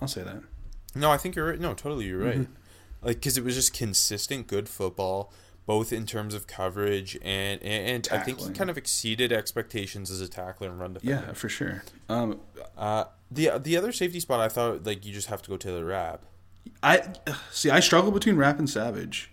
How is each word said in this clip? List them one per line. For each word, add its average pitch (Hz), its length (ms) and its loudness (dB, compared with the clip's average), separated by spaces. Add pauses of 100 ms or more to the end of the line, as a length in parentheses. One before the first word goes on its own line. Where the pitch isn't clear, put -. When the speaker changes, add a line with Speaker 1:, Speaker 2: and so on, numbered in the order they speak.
Speaker 1:
I'll 135 60 -4
say 98 160 -6
that. 92 200 -10 (520)
Speaker 2:
No, 147 160 4
I 143 60 8
think 180 180 -2
you're 160 140 0
right. 160 120 -2
No, 170 140 -2
totally, 143 320 -4
you're 92 160 -2
right. 123 200 2
Speaker 1:
Mm-hmm. - 100 -8 (540)
Speaker 2:
Like, 117 140 0
'cause 139 160 2
it 123 80 0
was 123 100 0
just 131 200 2
consistent, 110 720 0
good 101 200 0
football, 95 640 -4 (360)
both 110 260 2
in 113 140 -4
terms 107 260 -4
of 104 140 -8
coverage 98 680 -2
and, 98 460 -2
and, 104 240 -2
and 120 240 -2
I - 140 2
think - 140 -4
he 151 60 -8
Speaker 1:
Tackling. 143 100 -6
Speaker 2:
kind 185 160 -2
of 160 80 -6
exceeded 117 520 0
expectations 104 800 -2
as 95 120 -6
a 90 60 -6
tackler 92 420 -10
and 90 100 -10
run 90 140 -8
defender. 123 320 -2
Speaker 1:
Yeah, - 80 -10
for - 160 -6
sure. 95 340 -4 (240)
Um, 113 320 0 (380)
Speaker 2:
Uh, 107 260 0 (260)
the, 143 320 2
the 160 140 2
other 208 160 2
safety 180 280 -2
spot, 123 200 2
I 110 80 4
thought, 110 380 0
like, 101 180 -2
you 104 80 -10
just 101 160 -6
have 104 140 -6
to - 80 -12
go 95 80 -4
Taylor 90 260 -4
Rapp. 87 380 -4 (600)
Speaker 1:
I, 185 200 8 (480)
see, - 180 0
I 151 120 8
struggle 180 300 8
between 196 260 6
Rapp 143 220 6
and 151 120 0
Savage. 104 640 -4